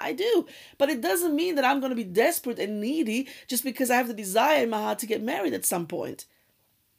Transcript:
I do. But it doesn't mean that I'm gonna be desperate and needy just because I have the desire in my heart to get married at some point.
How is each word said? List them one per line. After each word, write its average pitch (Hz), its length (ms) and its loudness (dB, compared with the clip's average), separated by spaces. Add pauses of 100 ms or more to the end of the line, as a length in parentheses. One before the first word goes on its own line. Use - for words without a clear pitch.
I - 140 -4
do. 403 320 2 (300)
But 285 140 2
it 269 100 -2
doesn't 339 360 0
mean 339 180 0
that 277 100 2
I'm 269 140 4
gonna 262 160 -2
be 233 80 -4
desperate 233 560 0
and 208 220 -2
needy 254 480 -2 (180)
just 247 160 -2
because 254 260 -2
I 247 100 4
have 247 100 0
the 233 60 -6
desire 226 500 4
in 233 60 0
my 214 120 -2
heart 214 160 -2
to - 80 -6
get 214 160 -2
married 254 320 -2
at 180 100 -6
some 175 220 0
point. - 380 -8 (760)